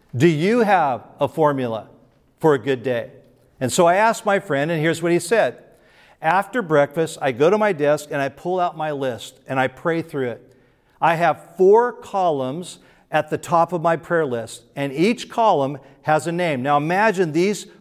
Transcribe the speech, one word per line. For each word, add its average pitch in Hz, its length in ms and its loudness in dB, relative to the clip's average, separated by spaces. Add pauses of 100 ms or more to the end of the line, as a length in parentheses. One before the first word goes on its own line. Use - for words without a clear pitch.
(160)
Do 135 120 4
you 180 340 2
have 160 420 2 (160)
a 143 80 0
formula 123 640 -2 (500)
for 156 160 4
a 131 40 -2
good 127 220 -2
day? 117 300 -4 (480)
And 123 120 -2
so 175 140 2
I 175 120 4
asked 220 280 0
my 196 140 0
friend, 147 320 -4
and 160 100 -2
here's 160 220 -2
what 170 80 0
he 175 80 2
said. 160 380 0 (680)
"After 196 380 0
breakfast, 156 580 0
I 139 120 -2
go 139 180 2
to 208 80 4
my 214 160 0
desk 147 380 0
and 147 100 -4
I 139 80 -4
pull 180 300 -6
out 165 180 -4
my 156 140 -6
list 135 560 -8
and 131 120 -2
I 131 80 2
pray 165 360 -4
through 135 260 -6
it. - 240 -12 (480)
I 165 140 2
have 160 420 -2
four 220 340 6
columns 165 840 -4 (320)
at 151 220 -2
the 151 80 -2
top 165 340 0
of 165 80 -4
my 165 140 0
prayer 165 300 -2
list, 117 400 -8 (100)
and 139 180 -6
each 185 360 0
column 147 500 0 (240)
has 156 240 0
a 170 40 -4
name." 170 300 -2
Now 147 160 2
imagine 180 540 0
these 185 340 0 (160)